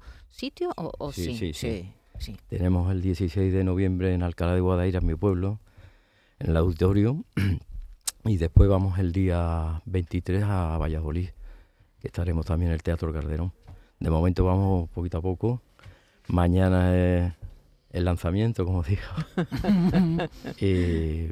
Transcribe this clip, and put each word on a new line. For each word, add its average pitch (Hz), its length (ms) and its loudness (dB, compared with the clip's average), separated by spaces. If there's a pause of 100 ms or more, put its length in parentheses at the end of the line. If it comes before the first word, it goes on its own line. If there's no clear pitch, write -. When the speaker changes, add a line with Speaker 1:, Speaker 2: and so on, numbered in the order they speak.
(300)
Speaker 1:
sitio? 349 460 -8
¿O, - 240 -8
o 143 140 -8
Speaker 2:
Sí, 92 120 -6
Speaker 1:
sí? 123 120 -6
Speaker 2:
sí, 90 160 -6
sí. - 160 -6
Speaker 1:
Sí, 98 240 -8 (260)
sí. 101 180 -12 (120)
Speaker 2:
Tenemos 90 420 2
el 92 100 -2
dieciséis 95 520 0
de 95 100 2
noviembre 92 500 0
en 90 100 0
Alcalá 87 300 -2
de 90 80 2
Guadaira, 90 380 2
en 85 80 0
mi 80 80 0
pueblo, 95 440 0 (800)
en - 120 0
el 80 60 4
auditorio, 95 680 2 (120)
<clears throat> - 920 -6
y 107 120 2
después 82 320 6
vamos 95 300 2
el 87 140 0
día 85 720 0
veintitrés 92 580 -2
a 90 340 0
Valladolid, 78 520 -2 (720)
que - 60 -8
estaremos 85 380 -2
también 85 260 0
en 80 40 0
el 78 80 -4
Teatro 82 300 -2
Calderón. 78 400 -4 (480)
De 80 80 -2
momento 87 340 4
vamos 92 460 2
poquito - 300 -4
a - 20 -8
poco. 104 400 -2 (680)
Mañana 90 680 4
es 87 380 2 (580)
el 87 120 -2
lanzamiento, 90 640 0
como 90 180 0
digo. 98 180 -2 (360)
<laughs> 180 1200 0
Y 82 720 0